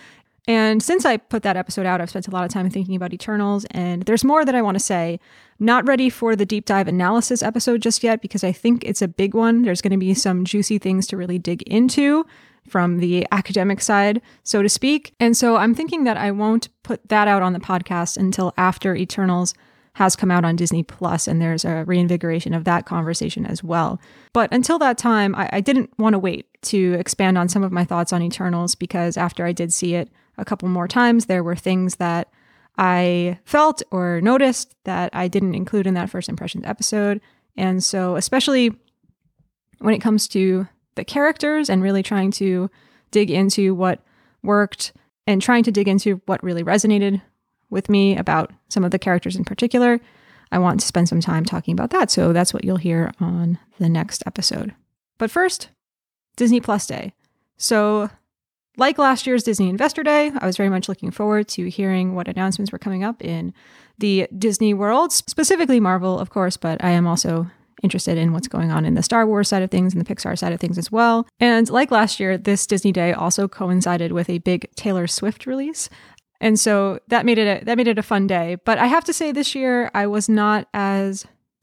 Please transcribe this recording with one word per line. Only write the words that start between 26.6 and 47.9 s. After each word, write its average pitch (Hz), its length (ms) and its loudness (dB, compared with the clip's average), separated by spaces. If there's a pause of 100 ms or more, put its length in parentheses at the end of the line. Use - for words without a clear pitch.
to 185 300 2
expand 185 440 0
on 175 120 0
some 196 140 0
of 185 80 -2
my 175 120 0
thoughts 170 300 -2
on 175 100 0
Eternals, 175 500 -2
because 175 420 -4
after 175 300 -4
I 175 60 -2
did 170 220 -4
see 175 200 -2
it 175 160 -4 (280)
a 202 80 -8
couple 185 240 -4
more 180 180 -2
times, 240 380 4
there 180 180 0
were 170 120 -4
things 185 420 -2
that 170 340 -4 (460)
I 180 640 2
felt 302 480 2
or 175 300 -2
noticed 254 520 2 (120)
that 180 260 -4
I 180 160 -4
didn't 190 260 0
include 185 320 -2
in 190 100 0
that 180 140 -4
first 180 200 -8
impressions - 360 -10
episode. 208 540 -2 (380)
And 185 260 0
so 185 320 -2
especially 254 560 2 (1080)
when 220 140 2
it - 60 -2
comes 214 300 0
to 185 360 0 (300)
the - 80 -6
characters 302 680 0
and 190 140 2
really 196 200 0
trying 190 300 -2
to 185 360 -2 (420)
dig 208 180 2
into 190 460 2
what 180 260 -2 (400)
worked 202 520 -2 (340)
and 196 140 2
trying 240 220 4
to 233 100 0
dig 202 160 2
into 190 360 0
what - 160 -4
really 175 220 -4
resonated 202 580 2 (480)
with 190 200 -4
me 196 260 4